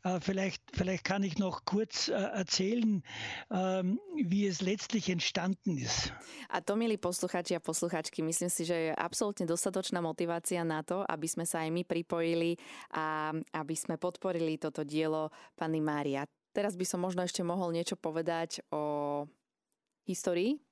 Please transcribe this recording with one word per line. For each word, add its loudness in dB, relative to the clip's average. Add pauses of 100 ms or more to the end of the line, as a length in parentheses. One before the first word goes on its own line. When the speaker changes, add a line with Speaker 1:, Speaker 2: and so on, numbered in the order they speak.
Speaker 1:
Äh, 2
vielleicht, 0 (100)
vielleicht 0
kann 2
ich 0
noch -2
kurz, 0
äh, 2
erzählen, 2 (480)
ähm, 2 (180)
wie 2
es 0
letztlich 0
entstanden 0
ist. -2 (340)
Speaker 2:
A 0
to, 2
milí 4
poslucháči 0
a -2
poslucháčky, 0
myslím 2
si, 0
že 2
je 2
absolútne 0
dostatočná 0
motivácia 0
na 2
to, -2
aby -2
sme -2
sa -2
aj 0
my 0
pripojili 2 (380)
a 0 (180)
aby -4
sme -2
podporili 0
toto -2
dielo 0 (240)
Panny 0
Mária. 0 (300)
Teraz 0
by 0
som 0
možno 0
ešte -2
mohol 0
niečo -2
povedať -2 (100)
o 0 (800)
histórii. 2 (160)